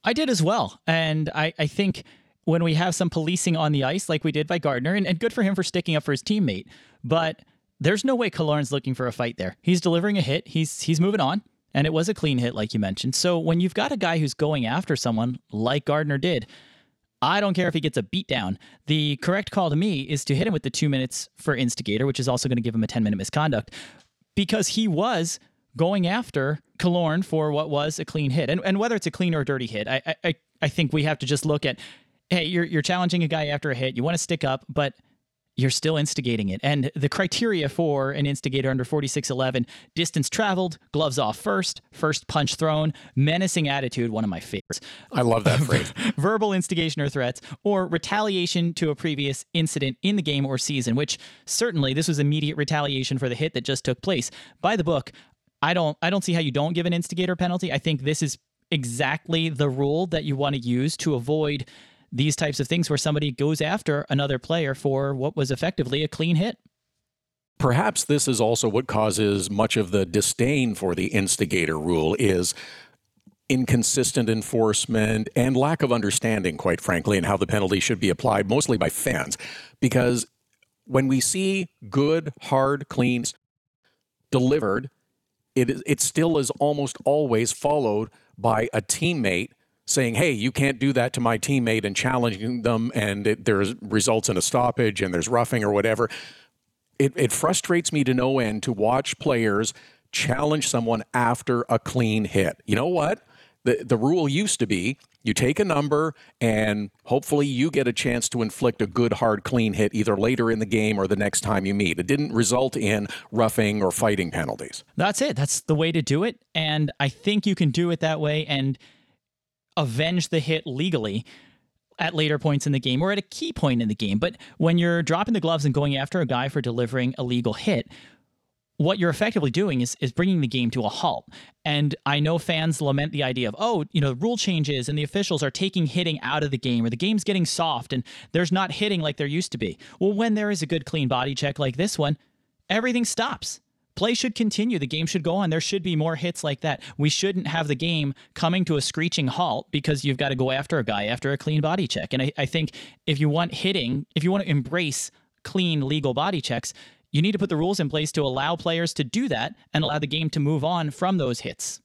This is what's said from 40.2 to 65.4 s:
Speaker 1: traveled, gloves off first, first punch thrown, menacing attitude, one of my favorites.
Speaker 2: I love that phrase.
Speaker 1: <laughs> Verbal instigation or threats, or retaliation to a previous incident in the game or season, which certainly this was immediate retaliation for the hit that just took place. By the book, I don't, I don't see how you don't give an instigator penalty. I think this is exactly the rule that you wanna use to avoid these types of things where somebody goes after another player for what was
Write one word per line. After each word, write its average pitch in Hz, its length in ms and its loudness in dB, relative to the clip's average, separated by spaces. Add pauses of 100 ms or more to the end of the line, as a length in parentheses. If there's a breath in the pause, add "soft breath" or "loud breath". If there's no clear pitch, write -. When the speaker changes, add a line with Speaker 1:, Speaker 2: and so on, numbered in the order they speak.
Speaker 1:
traveled, 185 480 0 (140)
gloves 143 260 0
off 110 180 0
first, 196 460 -2 (100)
first - 360 -2
punch 147 260 0
thrown, 156 400 0 (200 loud breath)
menacing 160 540 2
attitude, 127 420 -2
one 110 140 -2
of 104 60 0
my 82 100 -6
favorites. - 400 -10 (320 loud breath)
Speaker 2:
I 127 100 0
love 113 220 4
that 135 160 4
phrase. - 320 0 (120)
Speaker 1:
<laughs> 226 120 0
Verbal 208 360 0
instigation 160 500 0
or 143 60 0
threats, 127 340 -2 (200 loud breath)
or 190 260 2
retaliation 175 840 0
to 160 160 0
a 143 40 -2
previous 143 580 -4
incident 151 500 -2
in 202 140 2
the 185 60 0
game 139 240 0
or 135 100 -2
season, 123 380 0
which 147 240 -2 (260 loud breath)
certainly 160 480 0
this 156 160 0
was 147 120 0
immediate 147 360 0
retaliation 143 600 -2
for 131 100 -2
the 120 60 -2
hit 156 200 -4
that 123 100 -4
just 135 200 -2
took 127 180 -2
place. 165 280 0 (320 loud breath)
By 214 140 2
the 175 80 0
book, 147 260 -2 (500 loud breath)
I 165 140 2
don't, 156 260 0
I 165 80 0
don't 190 160 0
see 180 80 0
how 170 80 2
you 147 120 0
don't 147 200 0
give 170 140 0
an 175 80 0
instigator 175 420 -2
penalty. 175 340 -2
I 135 80 0
think 147 240 -2
this 147 200 0
is 147 160 -2 (320)
exactly 147 800 0
the 143 180 0
rule 143 380 0
that 160 180 -2
you 143 120 -2
wanna 139 220 0
use 123 400 0
to 151 180 0
avoid 147 500 -2 (460 loud breath)
these 139 220 2
types 147 240 -2
of 135 80 0
things 170 240 0
where 147 60 2
somebody 147 340 0
goes 147 300 0
after 151 500 -2
another 139 260 0
player 151 380 -2
for 139 400 0
what 135 220 -4
was 139 160 0